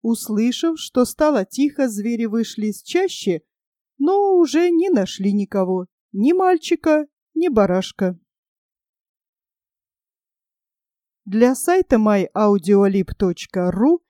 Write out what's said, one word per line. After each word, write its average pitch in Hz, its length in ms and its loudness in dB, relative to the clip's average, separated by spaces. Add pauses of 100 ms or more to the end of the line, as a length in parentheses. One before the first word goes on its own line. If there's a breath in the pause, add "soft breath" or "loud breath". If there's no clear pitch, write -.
Услышав, 233 760 -2
что - 260 0
стало 285 400 0
тихо, 277 440 -2
звери 220 360 -4
вышли 214 440 -4
из 202 140 -8
чащи, 330 600 -4 (560)
но 381 380 2
уже 339 340 2
не 339 180 0
нашли 202 440 0
никого, 185 540 -2 (260)
ни 214 200 2
мальчика, 339 760 0 (280)
ни 339 140 0
барашка. 190 680 -2 (3000)
Для 226 280 2
сайта 349 420 0
my 214 380 2
audio 202 560 2
lib 190 280 -2
точка 180 520 -4
ру 254 400 0